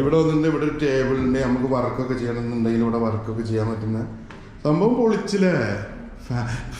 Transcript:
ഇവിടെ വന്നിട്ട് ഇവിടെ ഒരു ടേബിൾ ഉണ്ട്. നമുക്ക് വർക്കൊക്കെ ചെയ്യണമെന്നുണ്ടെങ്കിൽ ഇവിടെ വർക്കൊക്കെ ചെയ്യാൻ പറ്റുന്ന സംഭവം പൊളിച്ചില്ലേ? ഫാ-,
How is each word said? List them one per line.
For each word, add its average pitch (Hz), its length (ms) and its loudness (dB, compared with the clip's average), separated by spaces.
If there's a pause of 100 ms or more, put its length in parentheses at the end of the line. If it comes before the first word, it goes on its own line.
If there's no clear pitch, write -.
ഇവിടെ 147 200 4
വന്നിട്ട് 156 300 4
ഇവിടെ 147 160 0
ഒരു 143 160 -2
ടേബിൾ 131 420 2
ഉണ്ട്. 127 120 2 (100)
നമുക്ക് 123 280 0
വർക്കൊക്കെ 123 460 -2
ചെയ്യണമെന്നുണ്ടെങ്കിൽ 117 640 0
ഇവിടെ 113 200 0
വർക്കൊക്കെ 110 440 -4
ചെയ്യാൻ 110 220 0
പറ്റുന്ന 110 280 -2 (640)
സംഭവം 180 380 4
പൊളിച്ചില്ലേ? 196 520 2 (720)
ഫാ-, 120 220 -4 (320)